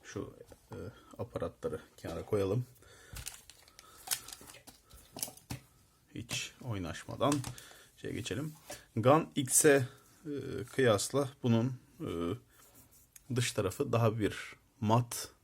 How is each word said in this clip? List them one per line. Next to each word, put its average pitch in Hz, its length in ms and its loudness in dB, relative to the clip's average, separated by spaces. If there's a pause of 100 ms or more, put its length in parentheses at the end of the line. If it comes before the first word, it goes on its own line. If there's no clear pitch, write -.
Şu, - 300 -8 (380)
e, - 40 -12 (420)
aparatları - 640 -6 (160)
kenara 82 280 -8
koyalım. 104 400 0 (3500)
Hiç - 360 -8 (100)
oynaşmadan 107 720 -2 (640)
şeye - 160 -8
geçelim. 143 400 -6 (420)
Gun 131 400 6
X'e, 139 520 6 (380)
e, 151 60 -10 (340)
kıyasla 127 640 2 (140)
bunun, 120 300 4 (260)
e, 156 100 -6 (1300)
dış 120 160 0
tarafı 107 400 -2
daha 113 280 4
bir - 340 -2 (280)
mat. 117 480 2 (140)